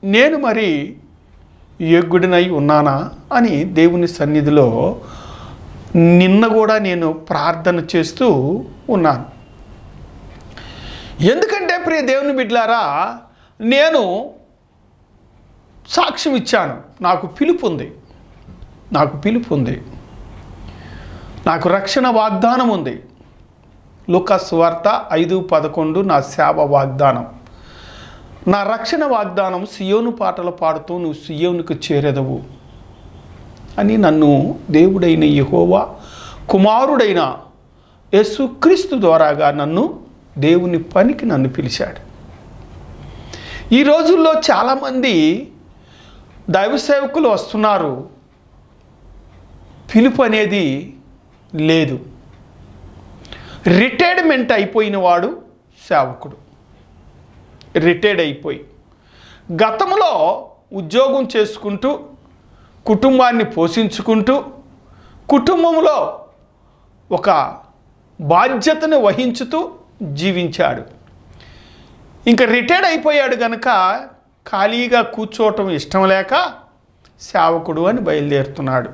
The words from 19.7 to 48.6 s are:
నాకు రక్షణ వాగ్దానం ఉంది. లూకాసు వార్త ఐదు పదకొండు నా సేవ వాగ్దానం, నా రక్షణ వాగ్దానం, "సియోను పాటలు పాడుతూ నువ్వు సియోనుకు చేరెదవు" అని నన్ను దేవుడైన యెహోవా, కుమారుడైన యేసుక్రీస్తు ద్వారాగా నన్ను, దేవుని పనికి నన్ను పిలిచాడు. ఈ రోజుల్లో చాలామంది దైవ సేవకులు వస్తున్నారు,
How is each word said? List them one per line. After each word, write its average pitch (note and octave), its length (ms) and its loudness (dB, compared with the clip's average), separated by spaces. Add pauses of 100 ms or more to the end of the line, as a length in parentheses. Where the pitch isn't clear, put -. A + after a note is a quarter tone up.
నాకు E3 220 -2
రక్షణ G3 400 0
వాగ్దానం A#3 600 0
ఉంది. D#3 340 -4 (1080)
లూకాసు F3+ 460 0
వార్త E3+ 560 0
ఐదు F3 280 0
పదకొండు D#3+ 600 -2
నా F3 200 2
సేవ D3+ 420 0
వాగ్దానం, C#3 720 0 (1120)
నా G3+ 140 2
రక్షణ A3+ 420 -4
వాగ్దానం, A3 640 -2
"సియోను G#3 440 -2
పాటలు F#3 400 -4
పాడుతూ D#3+ 480 -4
నువ్వు E3 140 -4
సియోనుకు E3 640 -4
చేరెదవు" C3+ 680 -2 (1400)
అని G#3 180 2
నన్ను D#3 600 4 (120)
దేవుడైన E3+ 540 4
యెహోవా, E3+ 720 2 (540)
కుమారుడైన G#3 880 2 (760)
యేసుక్రీస్తు C4 840 2
ద్వారాగా D#3 500 4
నన్ను, D3+ 500 -2 (380)
దేవుని E3+ 440 2
పనికి A#3+ 440 0
నన్ను C3+ 220 0
పిలిచాడు. - 520 -6 (1700)
ఈ C4 80 6
రోజుల్లో D#4+ 500 4
చాలామంది B3+ 1200 0 (1000)
దైవ G3+ 260 0
సేవకులు C#4 520 0
వస్తున్నారు, F#3+ 800 -2 (1900)